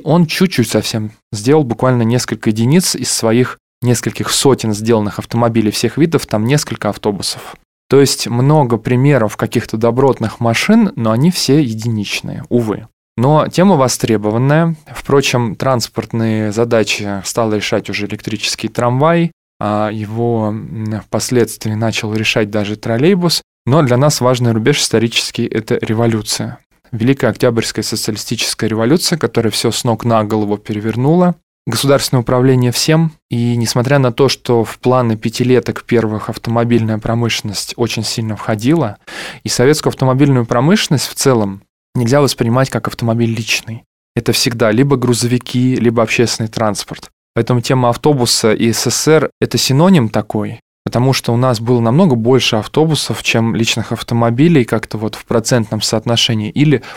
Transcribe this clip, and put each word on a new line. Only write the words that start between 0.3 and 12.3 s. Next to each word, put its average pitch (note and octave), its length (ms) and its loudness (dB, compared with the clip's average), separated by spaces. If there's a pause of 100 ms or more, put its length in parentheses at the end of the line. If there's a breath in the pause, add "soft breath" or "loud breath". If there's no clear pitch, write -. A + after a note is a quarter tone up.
совсем G#2+ 440 -2 (200)
сделал C3 320 2
буквально B2 380 0
несколько A2+ 480 -2
единиц B2 440 2
из - 160 -6
своих A#2+ 480 0 (220)
нескольких A#2 500 -2
сотен A#2 440 2
сделанных G#2+ 440 0
автомобилей A2+ 520 0
всех - 260 -2
видов, D3 300 0
там G#2+ 180 -2
несколько B2+ 460 -2
автобусов. - 640 -6 (320)
То C#3 120 6
есть - 260 2
много B2+ 520 2
примеров B2 580 2
каких-то - 400 -4
добротных A#2 640 0
машин, F#3 560 2
но A2+ 140 0
они C3 200 2
все D#3 320 2
единичные, A2 840 -6